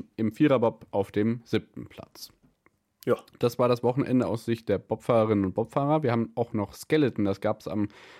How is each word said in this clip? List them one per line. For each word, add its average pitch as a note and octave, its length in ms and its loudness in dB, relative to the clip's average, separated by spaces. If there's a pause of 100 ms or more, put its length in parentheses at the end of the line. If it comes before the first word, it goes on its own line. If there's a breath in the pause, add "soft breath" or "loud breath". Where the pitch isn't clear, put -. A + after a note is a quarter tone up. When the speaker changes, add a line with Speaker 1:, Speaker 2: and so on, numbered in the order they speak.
(160)
Speaker 1:
im A2 160 -2
Viererbob B2 580 2
auf G2+ 220 -2
dem A2+ 320 -2
siebten - 420 -6
Platz. - 460 -20 (720)
Speaker 2:
Ja. A#2+ 100 2 (220)
Speaker 1:
Das A#2+ 200 -2
war B2 80 2
das B2 160 0
Wochenende B2 440 0
aus G#2 180 -6
Sicht A#2 240 -4
der G2+ 80 2
Bobfahrerinnen A2 720 2
und F#2 80 -4
Bobfahrer. C#3+ 480 0
Wir A#2+ 100 0
haben A2+ 220 -2
auch - 180 -4
noch G#2 220 -4
Skeleton, C#3 500 0
das G2 160 -2
gab's - 260 -4
am G2+ 220 -4 (320 loud breath)